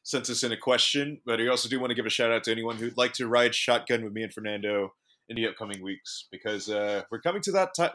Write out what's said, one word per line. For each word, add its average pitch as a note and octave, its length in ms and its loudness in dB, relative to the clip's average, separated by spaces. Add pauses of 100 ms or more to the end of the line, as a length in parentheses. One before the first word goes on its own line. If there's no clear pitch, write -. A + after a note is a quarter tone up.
sent B2+ 300 -4
us A#2 120 -2
in A#2+ 80 -2
a G#2+ 60 -2
question, C#3+ 680 2
but A2+ 140 2
we A#2 80 2
also B2 220 2
do C3 100 0
wanna B2 160 -2
give A#2 120 -2
a G#2+ 40 0
shout A#2 200 4
out A2+ 140 2
to A2+ 60 2
anyone A2+ 260 -2
who'd A#2 200 -4
like B2 160 4
to B2 140 -2
ride A#2+ 260 6
shotgun A#2+ 500 2
with G#2 100 -8
me A2 100 -4
and G#2 100 -8
Fernando G#2 600 -2 (360)
in A#2 80 -10
the A2+ 100 2
upcoming G2+ 340 -8
weeks, - 500 -10
because, G#2 380 -4
uh, G#2 400 0
we're A#2 120 -8
coming F#3 200 -2
to G3+ 100 -2
that F#3 220 2
ti-, E3+ 220 2